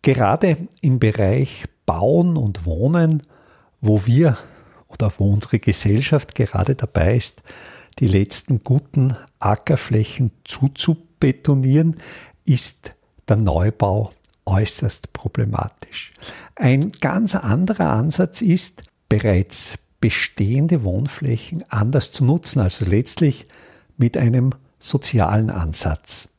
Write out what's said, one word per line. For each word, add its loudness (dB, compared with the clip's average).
Gerade 2
im 2
Bereich 0
Bauen 2
und -2
Wohnen, 0
wo 2
wir 4
oder -2
wo 2
unsere 0
Gesellschaft 0
gerade 0
dabei 0
ist, -4
die 0
letzten 0
guten 0
Ackerflächen 0
zuzubetonieren, 0
ist -2
der 2
Neubau 0
äußerst -2
problematisch. -6
Ein 0
ganz -2
anderer 0
Ansatz -2
ist, 0
bereits 0
bestehende 0
Wohnflächen -4
anders 0
zu 0
nutzen, 0
also 0
letztlich 0
mit 2
einem 2
sozialen 0
Ansatz -6